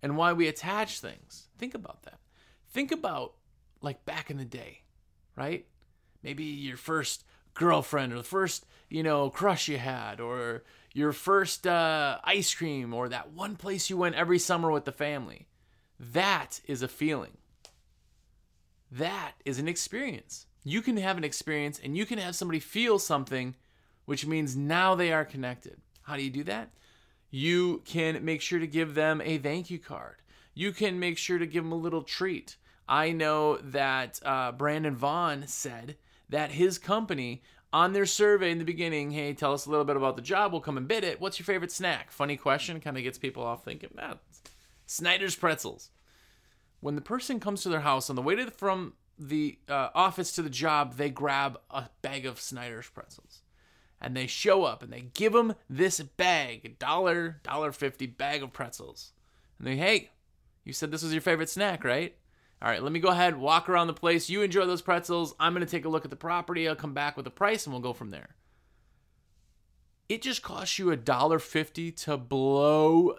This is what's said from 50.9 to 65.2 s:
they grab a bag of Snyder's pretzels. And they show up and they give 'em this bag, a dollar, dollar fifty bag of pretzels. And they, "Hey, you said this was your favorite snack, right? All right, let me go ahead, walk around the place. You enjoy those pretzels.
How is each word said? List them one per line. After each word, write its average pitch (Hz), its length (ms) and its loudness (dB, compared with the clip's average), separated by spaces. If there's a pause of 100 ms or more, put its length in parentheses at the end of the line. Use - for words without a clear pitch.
they 143 140 -2
grab 139 500 0 (120)
a 127 180 -8 (120)
bag 135 240 -6
of 123 140 -8
Snyder's 120 500 -10
pretzels. - 520 -20 (600)
And 127 140 -6
they 131 120 -4
show 196 380 4
up 120 180 -4
and 120 100 -14
they 123 80 -12
give 196 320 0
'em 226 220 6 (120)
this 165 340 2
bag, 143 640 0
a 113 40 -16
dollar, 165 720 0
dollar 147 280 -2
fifty 135 340 -4
bag 139 380 -4
of 127 100 -12
pretzels. - 600 -12 (440)
And - 80 -10
they, 131 120 -2
"Hey, 196 340 2 (520)
you - 100 -12
said 151 180 -4
this 156 100 -6
was 160 120 -2
your 160 80 0
favorite 160 280 2
snack, 190 340 -2
right? 143 320 0 (460)
All 113 80 0
right, 110 140 0
let 143 80 -2
me 165 80 0
go 185 100 6
ahead, 175 280 6
walk 156 300 4
around 175 200 4
the 165 60 -2
place. 170 360 2
You 190 120 0
enjoy 190 240 4
those 180 160 0
pretzels. 175 580 0